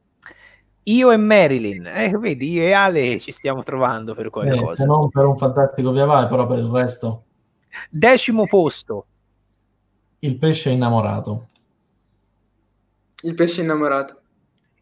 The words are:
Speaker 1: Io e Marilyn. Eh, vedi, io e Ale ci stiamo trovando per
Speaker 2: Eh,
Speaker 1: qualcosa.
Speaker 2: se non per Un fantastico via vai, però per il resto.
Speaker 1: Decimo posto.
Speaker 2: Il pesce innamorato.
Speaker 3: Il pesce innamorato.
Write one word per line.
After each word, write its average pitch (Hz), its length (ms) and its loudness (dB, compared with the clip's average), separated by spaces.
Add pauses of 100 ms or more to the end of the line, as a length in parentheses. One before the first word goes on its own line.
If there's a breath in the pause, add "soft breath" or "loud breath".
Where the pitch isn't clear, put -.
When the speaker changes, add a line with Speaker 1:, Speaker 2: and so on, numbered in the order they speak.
(840 loud breath)
Speaker 1:
Io 247 260 4
e 226 80 6
Marilyn. 135 680 2
Eh, 196 320 -4
vedi, 165 340 -4
io 170 100 0
e 180 100 4
Ale 165 480 2
ci - 120 -16
stiamo 135 300 -6
trovando 123 520 -4
per 113 120 -10
Speaker 2:
Eh, 110 40 -10
Speaker 1:
qualcosa. 117 520 -2
Speaker 2:
se 139 40 0
non 147 240 2
per 139 160 2
Un 139 100 2
fantastico 131 560 -2
via 139 140 2
vai, 139 220 2
però 123 180 0
per 120 120 -2
il 117 120 -4
resto. 123 540 -4 (680 loud breath)
Speaker 1:
Decimo 220 560 2
posto. 139 600 -2 (1120)
Speaker 2:
Il 131 180 -4
pesce 156 320 0
innamorato. 113 800 -2 (1800)
Speaker 3:
Il 165 100 -6
pesce 170 260 -2
innamorato. 147 600 -2 (600)